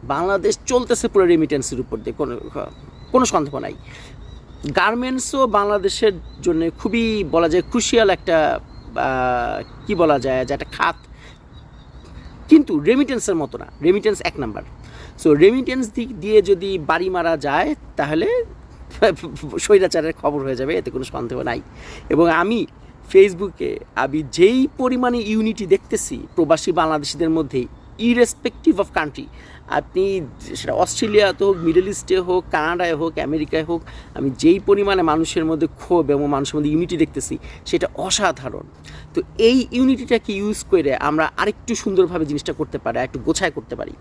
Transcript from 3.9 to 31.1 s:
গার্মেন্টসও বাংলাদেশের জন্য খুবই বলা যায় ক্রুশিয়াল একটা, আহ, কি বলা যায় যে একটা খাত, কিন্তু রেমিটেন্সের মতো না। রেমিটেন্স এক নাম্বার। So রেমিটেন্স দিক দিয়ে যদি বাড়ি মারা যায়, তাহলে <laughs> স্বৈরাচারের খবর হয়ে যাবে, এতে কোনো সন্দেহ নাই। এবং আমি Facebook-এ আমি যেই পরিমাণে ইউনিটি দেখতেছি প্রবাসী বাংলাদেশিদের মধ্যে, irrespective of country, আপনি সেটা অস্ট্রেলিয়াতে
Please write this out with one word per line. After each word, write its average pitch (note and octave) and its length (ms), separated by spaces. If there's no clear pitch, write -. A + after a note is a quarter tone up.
গার্মেন্টসও B3 720
বাংলাদেশের G3+ 640
জন্য E3 280
খুবই A3 520
বলা E3 180
যায় E3+ 200
ক্রুশিয়াল A3+ 400
একটা, E3 500
আহ, B2 920
কি G#3 80
বলা D#3 240
যায় C3 260
যে C3 80
একটা - 180
খাত, - 240
কিন্তু C#4 300
রেমিটেন্সের A#3 560
মতো D3 220
না। - 80
রেমিটেন্স F#3+ 380
এক - 180
নাম্বার। G#2+ 240
So D#3 100
রেমিটেন্স A#3+ 580
দিক A3+ 280
দিয়ে G#3 220
যদি F#3+ 360
বাড়ি D#3+ 320
মারা E3+ 280
যায়, D3 380
তাহলে F#4+ 500
<laughs> D3 580
স্বৈরাচারের F3 540
খবর D3 280
হয়ে C3+ 140
যাবে, C#3 220
এতে B2+ 140
কোনো C3 120
সন্দেহ C3 380
নাই। B2 200
এবং E3 200
আমি F3+ 360
Facebook-এ F#3+ 680
আমি C#3 360
যেই A#3+ 360
পরিমাণে B3 400
ইউনিটি G#3+ 480
দেখতেছি F3 680
প্রবাসী D#3+ 360
বাংলাদেশিদের D#3+ 580
মধ্যে, C#3+ 360
irrespective A#3 760
of F#3+ 100
country, D#3 300
আপনি F#3 540
সেটা - 180
অস্ট্রেলিয়াতে G#3 720